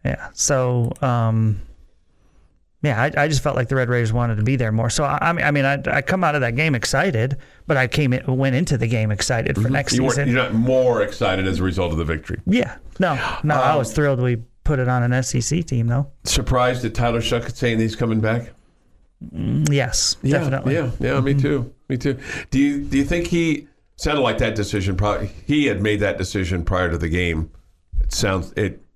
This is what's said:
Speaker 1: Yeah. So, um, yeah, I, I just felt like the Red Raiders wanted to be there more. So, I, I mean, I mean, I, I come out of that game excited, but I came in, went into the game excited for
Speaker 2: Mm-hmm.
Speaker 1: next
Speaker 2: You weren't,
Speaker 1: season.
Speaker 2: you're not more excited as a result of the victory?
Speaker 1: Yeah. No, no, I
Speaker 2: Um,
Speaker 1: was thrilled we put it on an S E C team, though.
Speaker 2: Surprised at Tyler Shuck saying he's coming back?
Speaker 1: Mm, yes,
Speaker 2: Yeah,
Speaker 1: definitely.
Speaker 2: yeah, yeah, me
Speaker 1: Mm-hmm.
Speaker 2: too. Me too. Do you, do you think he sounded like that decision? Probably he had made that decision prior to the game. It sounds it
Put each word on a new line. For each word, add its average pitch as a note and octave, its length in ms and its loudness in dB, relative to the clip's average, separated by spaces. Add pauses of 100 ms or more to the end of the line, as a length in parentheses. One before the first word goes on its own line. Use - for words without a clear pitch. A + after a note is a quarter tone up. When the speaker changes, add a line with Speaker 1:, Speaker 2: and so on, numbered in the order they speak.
Speaker 1:
Yeah. - 300 -4
So, B2 580 0 (100)
um, A2+ 600 2 (1200)
yeah, A#2+ 180 2
I, C#3+ 220 0
I D3+ 40 2
just C#3+ 140 2
felt C#3 140 -2
like B2 140 0
the C3+ 60 0
Red B2 140 2
Raiders A#2 240 2
wanted A#2+ 220 0
to G#2+ 80 0
be B2+ 120 2
there A#2 160 0
more. A2+ 180 2
So, D3+ 140 0
I, C#3+ 180 0
I E3+ 120 2
mean, D3+ 120 -2
I D3 60 2
mean, C#3 140 2
I, C#3 160 0 (100)
I C#3+ 100 0
come F#3 220 0
out D3+ 120 2
of C#3+ 60 0
that A#2+ 140 0
game D3 200 2
excited, C3+ 640 0 (280)
but D3+ 120 2
I B2+ 100 2
came C3 260 2
in, B2+ 100 -2 (140)
went C3+ 180 2
into D3+ 220 2
the A#2 100 0
game A2 240 0
excited A2+ 440 -2
for G2 80 0
Speaker 2:
Mm-hmm. B2 100 2
Speaker 1:
next C#3+ 200 -2
Speaker 2:
You B3 100 2
weren't, - 120 0
Speaker 1:
season. C3+ 140 0
Speaker 2:
you're B2 140 2
not G#2+ 100 -2
more A#2+ 480 4
excited F#2+ 460 0
as E2+ 120 0
a F2+ 40 0
result F2+ 280 0
of D#2 60 0
the E2 80 0
victory? D#2+ 400 -4
Speaker 1:
Yeah. A#3 320 0 (220)
No, F3 160 0 (280)
no, D3 120 2
I C#3 160 2
Speaker 2:
Um, D#3 80 2
Speaker 1:
was A2+ 140 -4
thrilled C#3 280 2
we B2 160 0 (260)
put C#3+ 160 2
it B2+ 80 0
on B2 160 2
an A#2+ 100 2
S B2+ 200 -2
E B2+ 80 0
C D#3+ 220 -2
team, A#2 240 -2
though. C3+ 200 0 (160)
Speaker 2:
Surprised B2 600 0
at A2 80 -2
Tyler A#2 280 0
Shuck A#2 280 -2
saying A#2 300 0
he's A2 160 0
coming A2 260 0
back? A2+ 320 -2 (840)
Speaker 1:
Mm, C#3+ 380 0
yes, - 480 0
Speaker 2:
Yeah, C#3 180 2
Speaker 1:
definitely. C3+ 360 0
Speaker 2:
yeah, C3+ 240 0
yeah, C3+ 200 0
me C#3 140 2
Speaker 1:
Mm-hmm. C#3 80 2
Speaker 2:
too. C3 320 0 (160)
Me C3+ 80 -2
too. C3+ 200 -2 (340)
Do C3 80 2
you, C#3+ 240 2
do C3+ 140 -2
you C#3 80 4
think E3+ 220 -2
he E3 400 0 (280)
sounded D3 260 -2
like A2+ 180 0
that A2+ 160 0
decision? G2 420 -2
Probably G2+ 300 0 (180)
he D3 200 2
had F#2+ 160 0
made G#2 200 0
that G2 160 0
decision F#2 480 -2
prior F2+ 260 0
to E2 60 -2
the D#2+ 120 -2
game. E2 400 -2 (520)
It - 120 0
sounds F#2+ 420 -2
it G2 260 -2 (140)